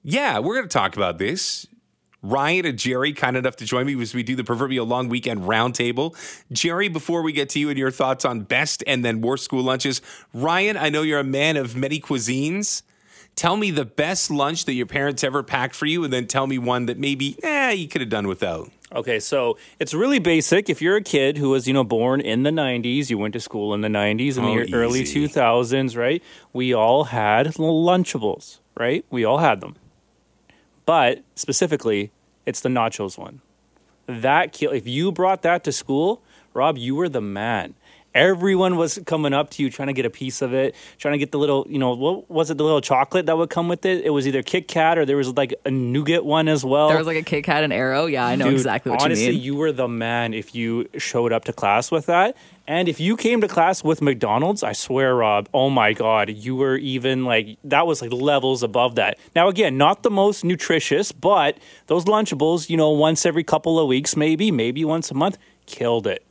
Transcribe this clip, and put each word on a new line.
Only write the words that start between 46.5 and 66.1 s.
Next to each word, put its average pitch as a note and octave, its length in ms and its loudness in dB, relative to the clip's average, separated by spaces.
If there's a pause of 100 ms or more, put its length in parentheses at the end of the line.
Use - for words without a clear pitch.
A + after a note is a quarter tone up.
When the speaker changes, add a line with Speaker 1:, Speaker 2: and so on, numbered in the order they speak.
Speaker 2:
well. C#3 240 4
Speaker 3:
There D#3 100 6
was, D#3+ 100 0
like, D#3+ 100 -2
a D#3 60 -2
Kit D3 200 -2
Kat D#3 220 2
and D3 80 -2
Aero. C3 320 0
Yeah, C#3 200 0
I B2 120 0
know C3 80 0
Speaker 2:
Dude, C3 80 4
Speaker 3:
exactly B2+ 380 0
what B2 120 2
Speaker 2:
honestly, D3+ 220 2
Speaker 3:
you B2 80 2
mean. - 80 0
Speaker 2:
you C3+ 140 -4
were D3+ 180 0
the B2+ 160 -2
man A#2 440 -2
if G#2+ 220 -10
you A#2 400 -2
showed A#2+ 380 0
up A2+ 100 0
to - 80 -4
class G#2+ 400 0
with D#3+ 140 -2
that. F#3 320 2 (280)
And E3+ 220 0
if D#3 140 -4
you G3+ 160 2
came A3+ 240 2
to G#3 80 2
class F3 340 2
with D#3 180 2
McDonald's, C#3 640 0
I G#2+ 80 -2
swear, C3 420 0
Rob, G#2+ 400 2
oh C3+ 160 4
my B2 220 6
God, A2 380 2
you A2 260 -6
were C3 220 2
even, C3 480 -2
like, A2 400 0
that C#3+ 200 2
was, D#3+ 160 0
like, A#2+ 120 -6
levels C3 500 2
above A#2+ 320 0
that. G#2 220 0 (180)
Now, E3+ 140 6
again, F3+ 280 2
not D3 260 4
the A#3+ 60 2
most G3+ 360 2
nutritious, E3+ 640 0
but E3 460 2 (300)
those E3+ 180 0
Lunchables, E3+ 640 2
you E3 80 0
know, D3+ 140 4
once D3+ 340 4
every E3 180 2
couple E3 340 2
of D#3 120 2
weeks, C3 260 2
maybe, D#3+ 360 2
maybe C3+ 340 -2
once D#3+ 260 -2
a C#3 40 -8
month, F3 220 0 (280)
killed A#2 420 -2
it. G2 240 -4